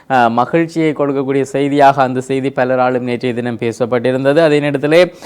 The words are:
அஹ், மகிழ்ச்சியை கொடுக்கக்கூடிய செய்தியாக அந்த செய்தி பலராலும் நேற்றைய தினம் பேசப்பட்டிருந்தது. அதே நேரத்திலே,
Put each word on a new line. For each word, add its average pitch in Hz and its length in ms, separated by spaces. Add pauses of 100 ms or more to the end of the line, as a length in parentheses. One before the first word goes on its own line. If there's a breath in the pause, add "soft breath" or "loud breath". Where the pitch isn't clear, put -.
அஹ், 123 220
மகிழ்ச்சியை 160 640
கொடுக்கக்கூடிய 139 480
செய்தியாக 139 600
அந்த 127 200
செய்தி 135 280
பலராலும் 127 540
நேற்றைய 123 320
தினம் 120 220
பேசப்பட்டிருந்தது. 127 800
அதே 151 220
நேரத்திலே, 147 540 (120)